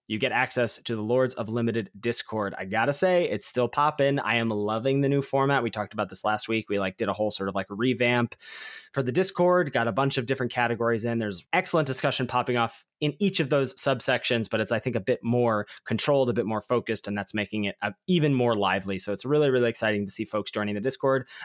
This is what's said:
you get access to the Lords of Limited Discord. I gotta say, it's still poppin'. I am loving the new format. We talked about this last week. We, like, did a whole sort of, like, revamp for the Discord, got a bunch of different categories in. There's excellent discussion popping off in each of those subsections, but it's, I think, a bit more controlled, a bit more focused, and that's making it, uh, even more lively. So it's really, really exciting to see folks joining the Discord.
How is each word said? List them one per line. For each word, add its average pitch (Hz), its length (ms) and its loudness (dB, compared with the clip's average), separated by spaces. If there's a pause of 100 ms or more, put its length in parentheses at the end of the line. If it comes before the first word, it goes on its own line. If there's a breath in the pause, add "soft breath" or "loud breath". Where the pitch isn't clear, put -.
you 107 120 -2
get 120 140 0
access 123 500 0
to 117 120 -4
the 107 60 -2
Lords 123 320 2
of 110 160 -6
Limited 117 400 -2 (100)
Discord. 110 580 -4
I 95 80 -8
gotta 113 280 0
say, 180 340 2
it's 104 200 -4
still 123 200 0
poppin'. 143 520 2
I 110 160 2
am 117 140 2
loving 113 520 0
the 139 80 2
new 139 140 2
format. 139 400 2
We 117 80 -2
talked 104 220 -6
about 104 160 -2
this - 140 -8
last 107 240 0
week. 113 220 -2
We, 101 80 0
like, 95 200 -2
did 104 120 -2
a 98 40 0
whole 107 180 -2
sort 98 180 -4
of, 92 60 -4
like, 95 140 -2
revamp 120 640 0 (560 loud breath)
for 139 100 -2
the 123 100 -2
Discord, 180 600 2
got 117 140 2
a 117 40 2
bunch 135 280 0
of 117 80 -2
different 127 240 -2
categories 117 540 0
in. 117 120 -2
There's 104 260 -4 (100)
excellent 170 340 2
discussion 131 400 -2
popping 123 300 0
off 117 280 -2 (140)
in 147 200 -2
each 190 200 2
of 139 100 0
those 139 240 2
subsections, 123 760 0
but 110 100 0
it's, 107 120 -2
I 113 80 2
think, 117 160 -2
a 110 40 -2
bit 113 240 0
more 117 420 2 (200 loud breath)
controlled, 135 440 2
a 113 40 2
bit 104 120 0
more 107 160 -2
focused, 113 460 -2
and 101 100 -4
that's 101 160 -6
making 104 300 -2
it, 101 180 -4
uh, 104 100 -2 (140)
even 156 280 4
more 120 200 4
lively. 98 460 0
So - 120 -6
it's 101 140 -6
really, 147 240 2
really 123 200 4
exciting 107 360 0
to 95 60 -8
see 113 140 -6
folks 104 260 -6
joining 104 240 -2
the 101 60 -4
Discord. 131 460 0 (180 loud breath)